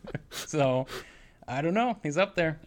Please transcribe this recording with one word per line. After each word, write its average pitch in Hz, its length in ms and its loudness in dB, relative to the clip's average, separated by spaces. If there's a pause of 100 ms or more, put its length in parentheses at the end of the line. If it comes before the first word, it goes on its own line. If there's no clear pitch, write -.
(340)
So, 131 540 0 (580)
I 131 160 -4
don't 170 120 2
know. 233 300 2
He's 151 140 -4
up 196 180 2
there. 160 320 2